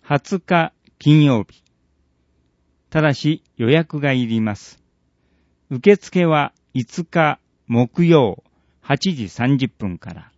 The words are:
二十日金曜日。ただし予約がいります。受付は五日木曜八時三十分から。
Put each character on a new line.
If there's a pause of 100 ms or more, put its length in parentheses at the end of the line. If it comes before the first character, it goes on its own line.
二
十
日 (260)
金
曜
日。 (1300)
た
だ
し (140)
予
約
が
い
り
ま
す。 (840)
受
付
は (200)
五
日 (280)
木
曜 (380)
八
時
三
十
分
か
ら。